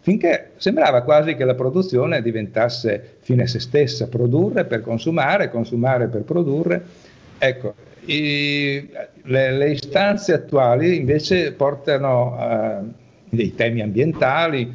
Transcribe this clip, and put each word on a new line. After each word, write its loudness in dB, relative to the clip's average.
finché 0
sembrava 2
quasi 4
che -2
la 2
produzione 0
diventasse -2
fine 2
a -2
se -4
stessa, 0
produrre 2
per -4
consumare, 0
consumare 0
per -4
produrre. -2
Ecco, -2
i, -2
le, 2
le 2
istanze 0
attuali 2
invece 0
portano 0
a -2
dei -2
temi 0
ambientali, 0